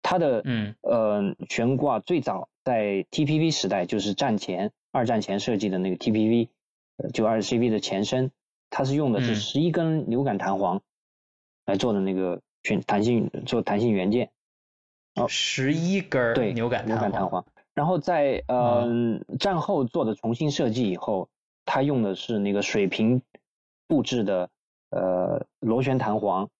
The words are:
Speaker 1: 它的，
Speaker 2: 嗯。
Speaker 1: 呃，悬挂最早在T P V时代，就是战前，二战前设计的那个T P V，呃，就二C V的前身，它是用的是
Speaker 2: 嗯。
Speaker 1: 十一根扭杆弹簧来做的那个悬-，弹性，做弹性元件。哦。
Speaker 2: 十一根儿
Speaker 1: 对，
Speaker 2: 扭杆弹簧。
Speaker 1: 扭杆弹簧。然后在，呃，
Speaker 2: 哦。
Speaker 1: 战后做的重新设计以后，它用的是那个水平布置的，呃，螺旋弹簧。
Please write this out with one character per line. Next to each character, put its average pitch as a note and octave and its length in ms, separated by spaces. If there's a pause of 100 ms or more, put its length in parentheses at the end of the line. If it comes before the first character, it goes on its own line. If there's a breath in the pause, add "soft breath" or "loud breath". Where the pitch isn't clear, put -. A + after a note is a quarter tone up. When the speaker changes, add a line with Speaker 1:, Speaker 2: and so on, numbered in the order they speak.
Speaker 1:
它 F#3 160
的， C3+ 260
Speaker 2:
嗯。 G#2+ 380
Speaker 1:
呃， G#2+ 520 (140)
悬 B2 300
挂 B2+ 220
最 E3+ 200
早 A2+ 300 (140)
在 G#2 460
T D#3+ 140
P D3+ 140
V D#3+ 120
时 G2+ 180
代， G2 180
就 A2 120
是 G2+ 140
战 A2+ 240
前， G2 360 (200)
二 B2+ 140
战 A2+ 160
前 G2+ 180
设 A2+ 160
计 G2+ 140
的 F#2 80
那 F#2 120
个 F2+ 60
T - 140
P A2 180
V， A#2 200 (500)
呃， - 120
就 A2+ 160
二 A2+ 160
C A#2+ 160
V A#2+ 100
的 G#2+ 120
前 G2 260
身， C3 240 (400)
它 - 140
是 C3+ 100
用 D3 180
的 G#3 80
是 A#2+ 120
Speaker 2:
嗯。 - 20
Speaker 1:
十 G#2+ 260
一 E3+ 100
根 D#3+ 380
扭 A#2+ 160
杆 G#2+ 140
弹 F#2+ 200
簧 F#2+ 220 (880)
来 G2 100
做 A#2 160
的 G2+ 80
那 F#2+ 140
个 F#2 260 (220)
悬-， - 240
弹 G#2 180
性， A2+ 260 (140)
做 A#2 160
弹 - 180
性 A#2 140
元 G2 180
件。 A#2 200 (880)
哦。 B2 120
Speaker 2:
十 - 460
一 F3 260
根 C#3+ 220
儿 A#2 120
Speaker 1:
对， G#2+ 200
Speaker 2:
扭 A#2 160
杆 A2+ 160
弹 A2 100
簧。 - 0
Speaker 1:
扭 A2 60
杆 G2+ 100
弹 G2 160
簧。 F2+ 160 (300 soft breath)
然 D3 120
后 F3+ 120
在， D3 500
呃， B2+ 80
Speaker 2:
哦。 A#2+ 640 (180)
Speaker 1:
战 F#3 220
后 D#3 240
做 C#3 220
的 A2 80
重 A2+ 200
新 D3+ 160
设 C3+ 200
计 A2 200
以 F2+ 60
后， F#2+ 320 (380)
它 - 160
用 C#3 200
的 G2 120
是 A2 240
那 G2+ 160
个 G2+ 80
水 G2+ 240
平 A2+ 340 (680)
布 D4 160
置 A#2+ 220
的， F#2 240 (420)
呃， F2+ 560 (140)
螺 A#2 220
旋 C3 160
弹 A2 200
簧。 G2+ 300 (120)